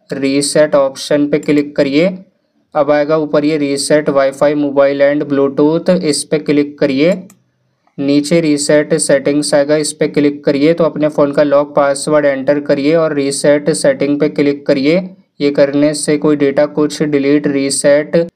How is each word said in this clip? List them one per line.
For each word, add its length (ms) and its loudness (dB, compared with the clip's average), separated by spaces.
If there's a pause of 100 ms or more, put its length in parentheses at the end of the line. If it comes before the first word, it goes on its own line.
(140)
Reset 640 0
option 520 0
पे 120 -2
click 360 -2
करिए। 320 0 (680)
अब 160 0
आएगा 260 0
ऊपर 280 0
ये 120 0
reset 520 -2
Wi-Fi, 460 0
mobile 480 0
and 220 2
Bluetooth, 680 0
इस 320 -2
पे 160 -2
click 400 -2
करिए। 340 2 (840)
नीचे 440 0
reset 540 0
settings 580 0
आएगा, 240 2
इस 160 -4
पे 160 -2
click 360 0
करिए। 280 2
तो 100 0
अपने 260 0
phone 220 0
का 120 2
lock 320 0
password 500 0
enter 360 0
करिए 340 0
और 200 2
reset 560 0
setting 480 0
पे 120 0
click 360 -2
करिए। 340 2 (400)
ये 100 0
करने 440 2
से 220 -2
कोई 200 2
data 300 2
कुछ 360 -4
delete 460 0
reset 760 0 (100)